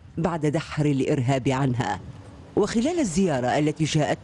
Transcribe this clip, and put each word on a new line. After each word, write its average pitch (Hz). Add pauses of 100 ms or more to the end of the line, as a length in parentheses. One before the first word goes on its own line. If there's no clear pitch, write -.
(180)
بعد 165
دحر 151
الإرهاب 135
عنها. 135 (560)
وخلال 233
الزيارة 147
التي 151
جاءت 147